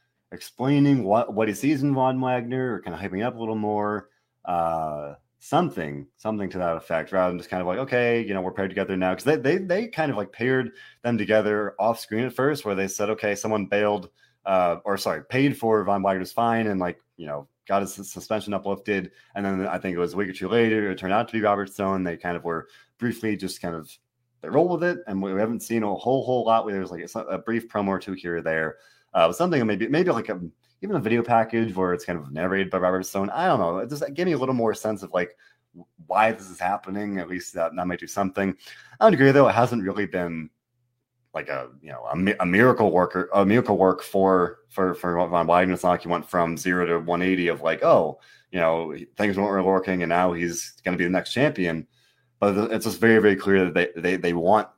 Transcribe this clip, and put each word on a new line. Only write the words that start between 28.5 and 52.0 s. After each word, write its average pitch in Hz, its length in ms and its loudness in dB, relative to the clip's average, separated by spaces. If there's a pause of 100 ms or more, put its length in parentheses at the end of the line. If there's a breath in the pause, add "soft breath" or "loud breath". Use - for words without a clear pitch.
Uh, 87 180 6
something 160 340 2
maybe, 104 220 -2
maybe 170 220 2
like 113 180 -2
a, 101 100 -4 (440)
even 202 120 -4
a 160 60 0
video 113 220 2
package 113 520 2
where 92 180 0
it's 87 120 -2
kind 87 140 -4
of 71 140 -14
narrated 90 380 -2
by 92 80 0
Robert 92 260 0
Stone. 98 260 -4
I 160 160 -2
don't 156 120 2
know. 87 200 0
It 117 120 -6
just 147 120 -8 (120)
gave 170 100 -2
me 185 80 0
a 143 60 0
little 131 160 -2
more 113 180 2
sense 104 300 -4
of, 90 100 -14
like, 90 240 -2 (380)
w-, 87 100 -20 (220)
why 107 260 4
this 101 160 -10
is 92 100 -18
happening. 98 600 -4
At 85 100 -6
least 90 260 -8
that, 82 220 -2
that 90 100 -4
might 87 120 -4
do 85 80 -14
something. 98 500 -2 (420 loud breath)
I - 60 4
would 220 80 10
agree, 135 200 8
though, 135 160 8
it 98 60 2
hasn't 117 280 2
really 98 240 -2
been, 85 420 -4 (840)
like, 76 140 -8
a, 65 200 -6 (140)
you 76 80 -18
know, 60 200 -12
a 69 60 -4
mi-, 95 220 2
a 90 80 0
miracle 107 460 6
worker, 90 420 2
a 101 100 6
miracle 107 320 4
work 92 240 4
for, 92 680 2
for, 92 260 -2
for 87 220 -4 (100)
Von 85 200 0
Wagner. 90 280 4
It's 87 80 -6
not 90 80 4
like 87 120 0
he 85 60 -12
went 85 220 -2
from 82 260 0
zero 90 300 0
to 85 140 0
one 85 200 -2
eighty 90 280 2
of, 78 120 -2
like, 80 220 -2
oh, 107 380 4 (320 soft breath)
you 92 80 -2
know, 82 340 0 (220)
things 101 200 0
weren't 98 160 0
really 95 140 2
working 95 360 2
and 85 60 -2
now 87 240 4
he's 85 500 -6
gonna 90 140 -2
be 87 80 0
the 87 60 0
next 90 220 -2
champion. 92 540 0 (520)